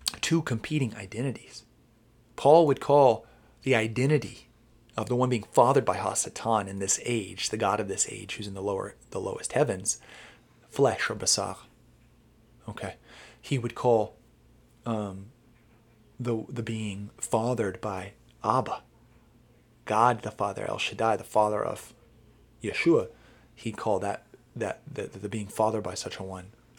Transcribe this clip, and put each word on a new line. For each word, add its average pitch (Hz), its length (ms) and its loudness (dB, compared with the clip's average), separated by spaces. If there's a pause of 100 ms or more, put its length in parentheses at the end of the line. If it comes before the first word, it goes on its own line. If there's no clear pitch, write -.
(200)
two 160 220 0
competing 123 520 -4
identities. 107 680 -10 (720)
Paul 160 300 8
would 139 140 2
call 135 460 6 (360)
the 131 120 2
identity 117 760 0 (480)
of 107 120 -4
the 123 80 0
one 127 140 2
being 113 220 -2
fathered 131 320 8
by 90 120 2
Hasatan 101 720 -2
in 98 100 -8
this 95 260 -2
age, 98 460 -4
the 110 60 -2
god 107 240 2
of 101 80 -6
this 95 220 -2
age, 98 260 -12
who's 104 120 -10
in 98 60 -10
the 98 80 -8
lower, 98 320 -4 (160)
the 98 100 -4
lowest - 320 -8
heavens, 107 460 -2 (680)
flesh - 420 0
or 107 60 -6
basar. 98 400 -2 (1120)
Okay, 101 260 -10 (460)
he - 180 -4
would 117 160 -6
call, 113 420 2 (680)
um, 101 400 -6 (920)
the, 113 320 -4
the 117 120 -6
being 107 560 -6
fathered 113 600 -2
by 98 320 -6 (320)
Abba, 113 380 2 (1040)
God 113 360 4
the 110 80 -8
Father, 101 380 -4
El 101 100 -4
Shaddai, 110 380 0
the - 80 -12
Father 107 400 2
of - 300 -8 (680)
Yeshua. 113 460 2 (460)
He'd 110 240 -8
call 101 220 0
that, 101 260 -6 (300)
that 104 240 -6 (120)
the, - 120 -6
the 101 260 -10
being 104 160 -6
fathered 107 360 0
by 92 120 -6
such - 240 -8
a - 40 -12
one, 95 260 -12 (300)